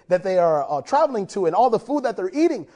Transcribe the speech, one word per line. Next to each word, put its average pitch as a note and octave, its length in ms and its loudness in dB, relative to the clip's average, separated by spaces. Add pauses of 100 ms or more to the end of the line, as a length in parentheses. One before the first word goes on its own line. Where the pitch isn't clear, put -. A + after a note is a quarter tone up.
that F3+ 160 0
they F#3 140 0
are, D#3+ 300 2
uh, C#3+ 140 -4
traveling C4 460 0
to F#3+ 180 -4
and D#3+ 80 0
all A#3+ 160 4
the A3 80 2
food C#4+ 240 -4
that A#3 140 -4
they're F#3+ 180 -6
eating. D4 420 0